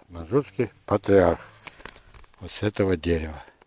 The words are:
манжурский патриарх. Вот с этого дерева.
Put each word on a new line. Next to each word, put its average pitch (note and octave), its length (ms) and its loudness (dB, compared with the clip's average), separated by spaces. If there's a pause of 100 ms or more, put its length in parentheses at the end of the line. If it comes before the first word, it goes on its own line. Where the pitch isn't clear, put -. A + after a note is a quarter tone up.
манжурский F#2+ 600 -4 (160)
патриарх. F#2+ 540 4 (1000)
Вот F2+ 120 -14
с - 100 -10
этого G2 360 0
дерева. D#2 440 -4 (260)